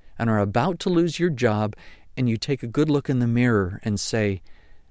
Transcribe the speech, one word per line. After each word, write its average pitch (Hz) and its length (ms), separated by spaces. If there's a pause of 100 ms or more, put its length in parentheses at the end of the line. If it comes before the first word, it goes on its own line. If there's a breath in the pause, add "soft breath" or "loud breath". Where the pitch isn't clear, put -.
(180)
and 113 120
are 110 100
about 120 380
to - 120
lose 170 280
your 175 120
job, 107 440 (420 loud breath)
and 127 120
you 117 80
take 139 260
a 120 60
good 147 200
look 147 220
in 127 80
the 120 80
mirror 117 560
and 104 160
say, 104 420 (500 soft breath)